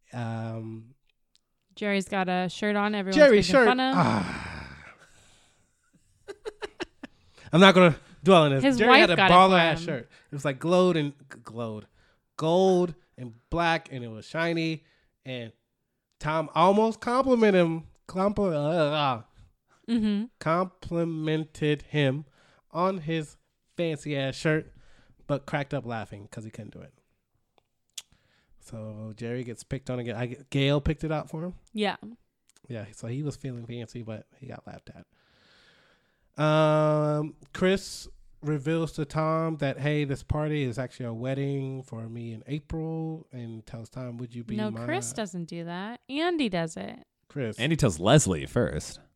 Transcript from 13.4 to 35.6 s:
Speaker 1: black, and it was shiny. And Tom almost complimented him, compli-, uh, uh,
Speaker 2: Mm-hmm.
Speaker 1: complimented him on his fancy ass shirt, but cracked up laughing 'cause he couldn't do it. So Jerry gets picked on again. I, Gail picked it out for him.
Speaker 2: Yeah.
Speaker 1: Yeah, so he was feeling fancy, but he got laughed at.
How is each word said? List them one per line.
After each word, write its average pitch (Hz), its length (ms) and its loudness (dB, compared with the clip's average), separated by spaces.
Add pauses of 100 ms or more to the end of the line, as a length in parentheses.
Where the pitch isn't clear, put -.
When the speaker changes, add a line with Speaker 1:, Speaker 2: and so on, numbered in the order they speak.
Speaker 1:
black, 165 420 0
and 127 120 -10
it 117 40 -12
was 110 180 -14
shiny. 165 580 -4 (400)
And 123 280 -12 (680)
Tom 156 360 -4
almost 202 460 4
complimented 240 600 2
him, 165 240 0 (240)
compli-, 196 440 -2
uh, 151 400 0
uh, 135 300 0 (680)
Speaker 2:
Mm-hmm. 214 360 0 (160)
Speaker 1:
complimented 156 1400 -2
him 147 420 -2 (480)
on 185 260 -2
his 156 380 -6 (400)
fancy 151 400 -4
ass 135 180 -4
shirt, 156 380 -2 (560)
but 143 180 -4
cracked 143 260 -6
up 127 140 -6
laughing 107 420 -10
'cause - 160 -14
he 110 60 -14
couldn't 104 240 -18
do 90 60 -18
it. 92 120 -20 (1700)
So 110 580 -14
Jerry 120 280 -8
gets 113 180 -14
picked - 260 -8
on 127 120 -4
again. 117 160 -8
I, 120 200 -6 (140)
Gail 143 300 2
picked 156 240 -2
it 156 80 -4
out - 180 -6
for 160 140 -8
him. 180 100 -10 (180)
Speaker 2:
Yeah. 208 220 -4 (720)
Speaker 1:
Yeah, 107 240 -10
so - 140 -14
he 127 160 -6
was 143 140 -6
feeling 120 280 -12
fancy, 120 380 -12
but 110 240 -12 (140)
he - 80 -18
got - 180 -16
laughed - 240 -20
at. - 1500 -16